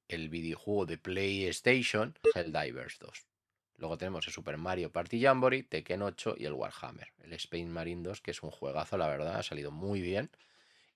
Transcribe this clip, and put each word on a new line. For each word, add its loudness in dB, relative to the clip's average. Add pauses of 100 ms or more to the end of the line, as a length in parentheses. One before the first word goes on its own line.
el -4
videojuego 0
de -4
PlayStation, 2 (160)
Helldivers -2
dos. -18 (540)
Luego -2
tenemos -2
el -8
Super -6
Mario -2
Party 0
Jamboree, 6
Tekken -2
ocho -2
y -8
el -2
Warhammer, -6
el -14
Space -6
Marine -4
dos, -6
que -6
es -8
un -6
juegazo, -2
la 4
verdad, 0
ha -2
salido -4
muy -2
bien. 0 (640)